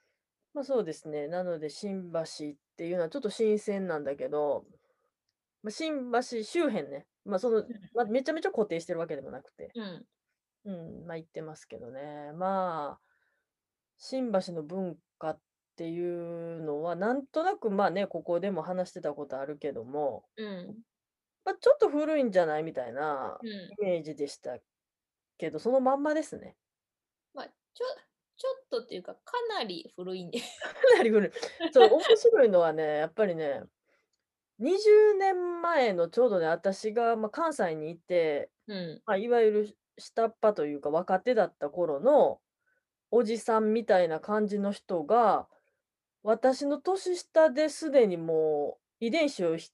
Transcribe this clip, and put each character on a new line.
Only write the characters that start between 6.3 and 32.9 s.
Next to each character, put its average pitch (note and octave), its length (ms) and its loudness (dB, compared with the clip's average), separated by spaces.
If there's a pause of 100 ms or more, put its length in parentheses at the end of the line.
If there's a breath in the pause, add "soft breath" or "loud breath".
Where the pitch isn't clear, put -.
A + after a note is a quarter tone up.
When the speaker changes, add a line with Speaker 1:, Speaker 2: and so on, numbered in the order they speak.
Speaker 1:
周 D#4+ 260 0
辺 D3+ 200 -6
ね、 C#3 160 -14 (180)
ま、 F#3+ 140 -2
そ A#3+ 120 -2
の、 A3 100 2
Speaker 2:
う - 20 -4
ん。 - 40 -8 (280)
Speaker 1:
ま、 A#3+ 100 0
め A3+ 180 0
ち C4 60 -8
ゃ D#4+ 60 0
め E4 80 -6
ち G4 40 0
ゃ G4 60 -2
固 G#3+ 140 0
定 E3 140 -4
し E3 60 -12
て F3 60 -4
る E3 80 -4
わ E3 60 -6
け D3+ 100 -8
で C3+ 60 -10
も C#3 80 -14
な C3 120 -14
く - 80 -20
て、 - 240 -18
Speaker 2:
う A#3 80 -10
ん。 F3+ 240 -14 (600)
Speaker 1:
う G3 60 -10 (300)
ん、 E3 40 -18
ま、 E3+ 100 -10
行 E3 100 -12
っ - 20 -20
て D#3+ 120 -14
ま D#3 160 -14
す - 100 -20
け - 120 -16
ど A#2+ 120 -16
ね。 D3 440 -14
ま F3+ 680 -4
あ、 - 20 -20 (920)
新 C4 340 -6
橋 F#3 220 -2
の E3 100 -8
文 F3 360 -8 (200)
化 D#3+ 120 -6
っ D#3 100 -8 (360)
て E3 120 -10
い E3+ 680 -8
う E3 60 -12
の D3 200 -6
は、 E3+ 140 -4
な G3+ 160 -2
ん C#4 140 -4
と - 160 -4
な G4 140 0
く、 A3+ 140 -4
ま G3 160 2
あ E3+ 40 2
ね、 F#3+ 160 -4
こ E3 160 -10
こ F3 180 -2
で G3 100 -4
も E3 120 -4
話 F3+ 280 -6
し - 20 -20
て F3+ 80 -14
た D#3+ 120 -6
こ C#3+ 140 -10
と C3+ 140 -8
あ C3+ 40 -8
る D3 140 -10
け C#3+ 140 -6
ど A#2+ 120 -10
も C3+ 520 -6
Speaker 2:
う A3 100 -10
ん。 G3+ 360 -14 (600)
Speaker 1:
ま、 G4 100 -4
ち - 140 0
ょ C#5+ 60 8
っ D5 40 -12
と G#4 120 4
古 D4+ 280 0
い C4+ 60 2
ん A#3 60 0
じ F#3 80 2
ゃ F3 80 4
な D3+ 140 -2
い？ - 20 -4
み D#3+ 100 -8
た B2 140 -6
い A#2 60 -12
な C3+ 500 -6
Speaker 2:
う - 20 -14
ん。 A3+ 40 -10
Speaker 1:
イ G3+ 320 -14
メ F3+ 180 0
ー D#3+ 40 -8
ジ D3+ 120 -10
で C#3+ 140 -6
し - 100 -16
た - 200 -10 (800)
け D#3+ 140 -8
ど、 D3+ 80 -8
そ A3+ 140 -2
の C4+ 80 4
ま C4 160 2
ん C#4+ 60 -2
ま D4+ 120 0
で D#4 80 -2
す - 160 -12
ね。 - 180 -20 (800)
Speaker 2:
ま、 C4+ 120 -12
ち - 20 -18
ょ、 - 360 -14 (520)
ち - 100 -12
ょ - 60 -2
っ - 180 -14
と A#3 140 -4
っ - 20 -20
て - 80 -14
い F#3 40 -8
う F3+ 40 -14
か、 - 140 -14
か - 160 -20 (160)
な F#4+ 160 -4
り F#3 320 -12
古 F#3 200 -10
い F#3 80 -10
ん F3 60 -14
で。 A3+ 100 -6
<laughs> - 220 -14
Speaker 1:
<laughs> - 300 6
か G#4+ 40 10
な D#4+ 60 6
り A3+ 80 4
古 G#3 180 6
い。 - 40 -10 (400 loud breath)
そ B3+ 120 12
う、 G#4+ 40 12
面 F#4 280 6
白 A4 280 8
い A3+ 40 8
の F#3 120 6
は E3 120 4
ね、 D3+ 260 0